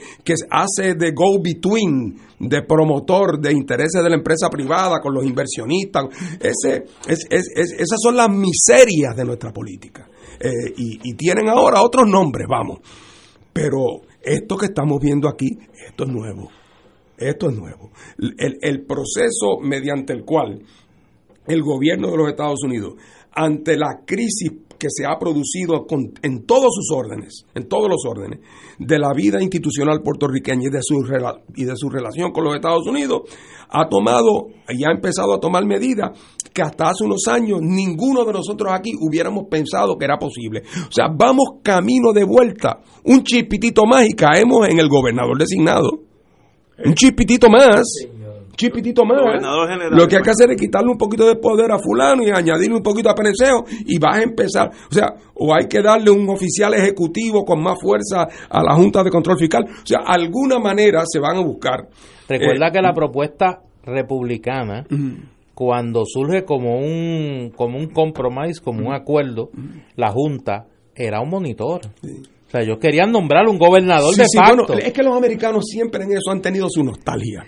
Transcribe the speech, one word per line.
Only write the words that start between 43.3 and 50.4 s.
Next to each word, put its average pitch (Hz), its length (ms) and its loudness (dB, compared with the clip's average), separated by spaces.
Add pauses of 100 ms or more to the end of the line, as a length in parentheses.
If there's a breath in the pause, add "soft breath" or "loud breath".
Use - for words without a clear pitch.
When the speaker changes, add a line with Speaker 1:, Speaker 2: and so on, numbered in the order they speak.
Speaker 1:
más 247 220 6
y - 40 0
caemos 208 560 4
en 165 100 4
el 156 100 4
gobernador 123 480 2
designado. 175 640 2 (840)
Un 170 100 4
chispitito 240 560 6
más. 240 320 8 (720)
Chispitito 233 480 0
más. 240 160 2
Speaker 2:
Gobernador 165 480 0
general. 175 300 0
Speaker 1:
Lo 170 100 8
que 190 80 4
hay 190 60 4
que - 80 2
hacer 233 200 6